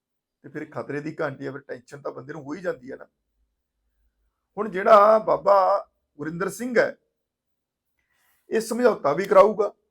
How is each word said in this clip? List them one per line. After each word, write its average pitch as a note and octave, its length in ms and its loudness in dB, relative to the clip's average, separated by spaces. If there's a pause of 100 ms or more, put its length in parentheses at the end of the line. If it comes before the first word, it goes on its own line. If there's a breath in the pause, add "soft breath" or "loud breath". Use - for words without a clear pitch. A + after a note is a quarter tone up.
(420)
ਤੇ C#3+ 60 -20
ਫਿਰ D3+ 220 -14
ਖਤਰੇ C#3 300 -10
ਦੀ C#3 200 -12
ਘੰਟੀ C#3 260 -8
ਆ, C3+ 60 -10
ਫਿਰ C#3 80 -16
ਟੈਨਸ਼ਨ C#3 420 -18
ਤਾਂ D3 100 -10
ਬੰਦੇ C3+ 200 -18
ਨੂੰ D3 100 -16
ਹੋ C#3 120 -14
ਹੀ F#3+ 60 -14
ਜਾਂਦੀ C3 300 -10
ਆ B2+ 60 -14
ਨਾ। - 100 -20 (1500)
ਹੁਣ G#3+ 100 -6
ਜਿਹੜਾ G#3 500 6
ਬਾਬਾ F#3 680 2 (280)
ਗੁਰਿੰਦਰ E3 320 -8
ਸਿੰਘ A#3 300 -4
ਹੈ, C#3 180 0 (1500)
ਇਹ A3 100 -2
ਸਮਝੌਤਾ A3 520 0
ਵੀ F3+ 120 -2
ਕਰਾਊਗਾ, G3 500 4 (160)